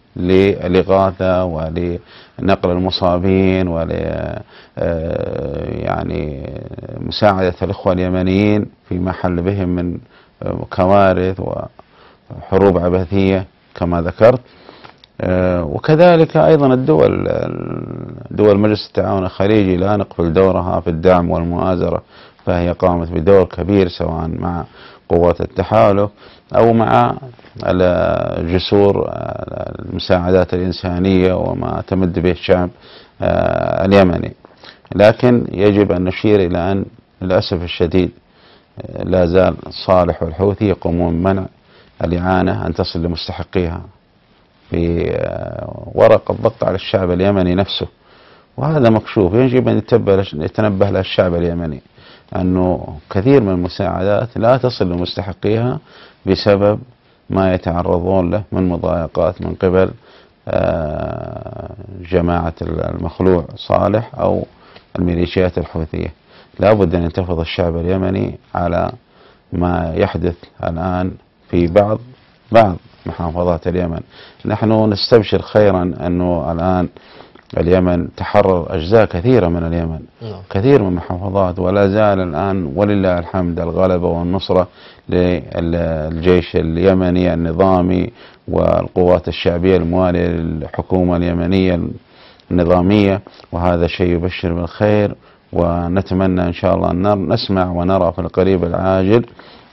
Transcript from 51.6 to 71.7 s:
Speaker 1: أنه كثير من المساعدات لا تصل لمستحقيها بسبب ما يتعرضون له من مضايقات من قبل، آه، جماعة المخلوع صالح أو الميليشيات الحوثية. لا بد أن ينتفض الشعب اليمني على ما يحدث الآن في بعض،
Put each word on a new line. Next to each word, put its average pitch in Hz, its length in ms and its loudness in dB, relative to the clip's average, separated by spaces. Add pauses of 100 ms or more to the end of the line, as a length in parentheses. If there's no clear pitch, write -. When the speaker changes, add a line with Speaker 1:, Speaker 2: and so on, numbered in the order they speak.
Speaker 1:
أنه 90 600 -2 (120)
كثير 127 320 2
من 98 80 2
المساعدات 92 880 -2
لا 120 220 2
تصل 120 340 -2
لمستحقيها 101 880 -4 (460)
بسبب 101 540 2 (500)
ما 95 240 2
يتعرضون 90 800 0
له 95 200 -2
من 92 180 0
مضايقات 85 720 -2
من 85 140 -8
قبل، 92 360 2 (560)
آه، 78 1200 -6 (420)
جماعة 85 500 0
المخلوع 85 840 -2 (100)
صالح 98 640 0
أو 92 260 -2 (540)
الميليشيات 87 580 0
الحوثية. 85 560 -6 (460)
لا 104 140 4
بد 92 220 2
أن 85 80 0
ينتفض 87 360 -4
الشعب 82 380 -4
اليمني 95 640 -4 (160)
على 87 360 -2 (600)
ما 87 420 -2
يحدث 87 400 -2 (280)
الآن 90 480 -4 (380)
في 87 180 2
بعض، 101 320 2 (520)